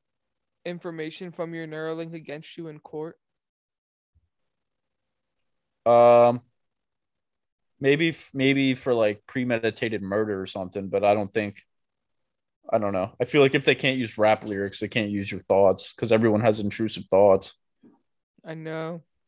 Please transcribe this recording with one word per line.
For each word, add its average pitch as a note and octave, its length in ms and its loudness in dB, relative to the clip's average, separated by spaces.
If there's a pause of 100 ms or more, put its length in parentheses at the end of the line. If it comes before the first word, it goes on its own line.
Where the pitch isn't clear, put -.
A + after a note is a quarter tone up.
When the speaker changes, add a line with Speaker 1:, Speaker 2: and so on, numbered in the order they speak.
(640)
Speaker 1:
information E3+ 680 -12
from E3 240 -10
your E3 140 -12
Neuralink D#3+ 440 -10
against D#3 440 -16
you E3+ 100 -14
in D3+ 140 -18
court? D#3 360 -14 (2750)
Speaker 2:
Um, A#2+ 560 6 (1400)
maybe D3 300 2
f-, - 240 -16
maybe C3+ 400 2
for, B2+ 200 -2
like, G#2+ 320 0
premeditated A2+ 760 -4
murder G2+ 380 -4
or F#2 60 -8
something, F#2+ 420 -10
but G2+ 160 -2
I G2+ 100 4
don't G#2 180 -4
think, G#2 240 -6 (1120)
I A2+ 80 0
don't G2+ 140 -2
know. F#2+ 280 -4
I B2+ 40 0
feel D3 160 0
like C3+ 140 4
if C#3 100 0
they D3 100 2
can't C3 240 -2
use A2+ 200 -8
rap G#2+ 260 2
lyrics, G2+ 360 -6
they G#2+ 80 -6
can't G#2+ 220 -2
use G2+ 200 -6
your F#2+ 120 -10
thoughts, G2 500 2
'cause A2+ 200 -2
everyone A2 280 4
has A2 200 2
intrusive G#2 460 -6
thoughts. F#2+ 480 4 (920)
Speaker 1:
I D#3+ 100 -14
know. D#3+ 480 -10 (260)